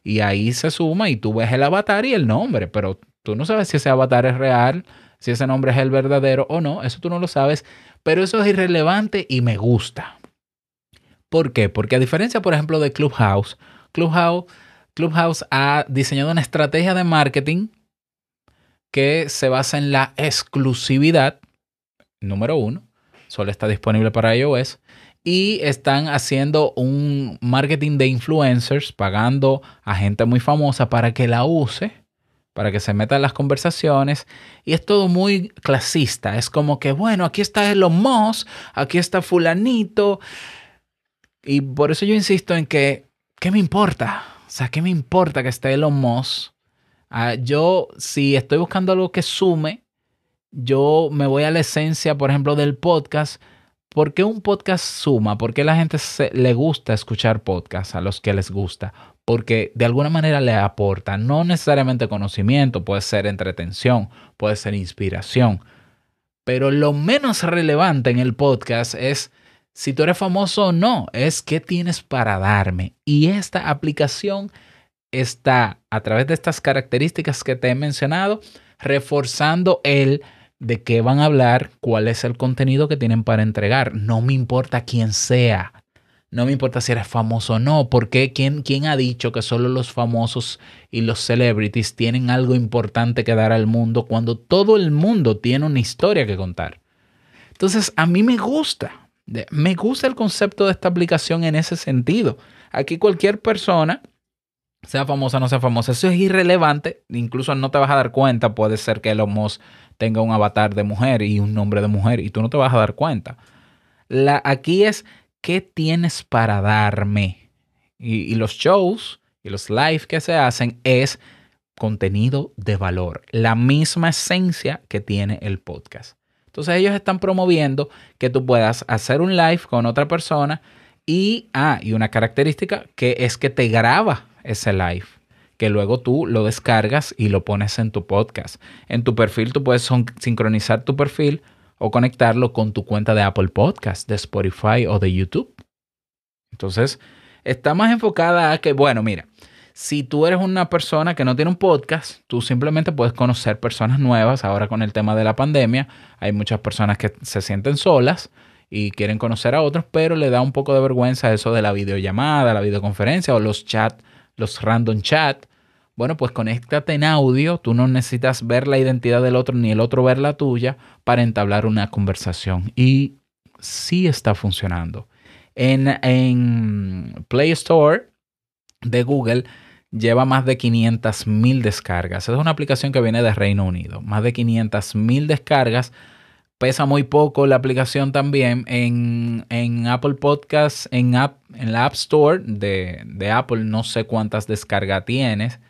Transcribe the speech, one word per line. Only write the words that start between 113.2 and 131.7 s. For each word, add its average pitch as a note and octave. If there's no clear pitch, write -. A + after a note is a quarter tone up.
La, C#3
aquí C#3
es, G#3+
¿qué F#3
tienes E3
para A2
darme? G#2
Y, A2+
y A2
los A2
shows F#3
y -
los G2
live D3+
que D#3+
se E3
hacen B2
es C3
contenido A2
de G2+
valor, F2+
la A2+
misma D3
esencia F3+
que G#2
tiene G2+
el G2
podcast. -
Entonces E3+
ellos G3+
están F#3+
promoviendo E3
que B2+
tú B2+
puedas A#2
hacer B2+
un F#3
live E3+
con A#2
otra C#3
persona D#3
y, G3+
ah, C#3